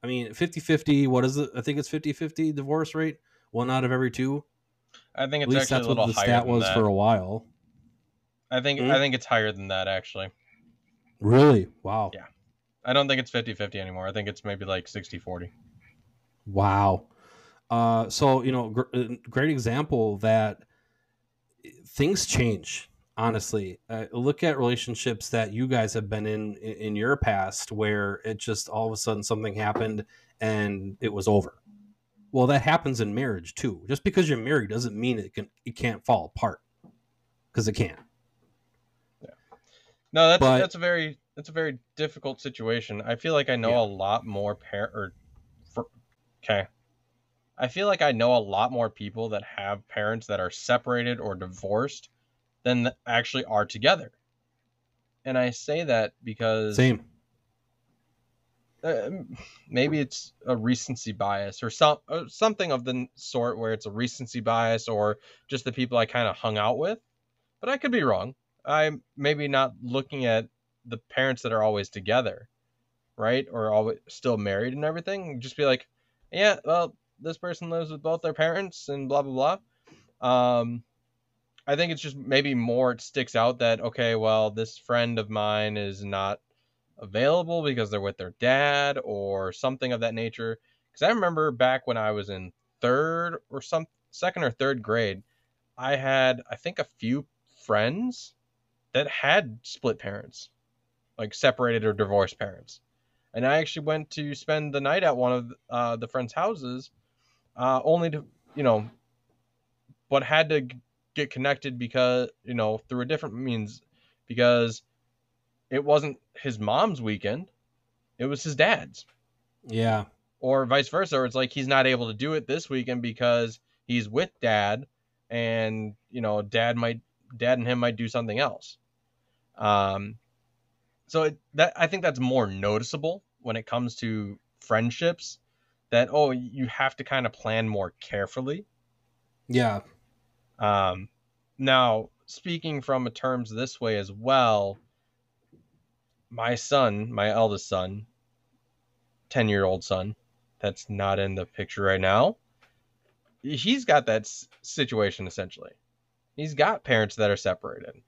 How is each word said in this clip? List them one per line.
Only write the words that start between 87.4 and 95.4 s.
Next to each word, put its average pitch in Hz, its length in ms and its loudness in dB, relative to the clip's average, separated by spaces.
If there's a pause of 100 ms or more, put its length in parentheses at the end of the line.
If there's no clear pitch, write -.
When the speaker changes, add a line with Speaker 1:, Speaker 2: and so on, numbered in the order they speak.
Speaker 2:
because 120 260 -2
they're 104 100 -2
with 98 180 -4
their 90 220 -10
dad 143 640 2
or 98 480 -4
something 131 400 -4
of 117 100 -2
that 113 120 -2
nature. 113 460 -6 (340)
'Cause - 80 -6
I 160 80 4
remember 170 420 2
back 127 360 2
when 117 100 0
I 107 140 0
was 104 180 -4
in 92 240 -10 (280)
third 165 560 0 (120)
or 139 140 -10
some, 160 240 -4 (240)
second 180 320 -4
or 127 80 0
third 131 320 -2
grade, 104 400 0 (540)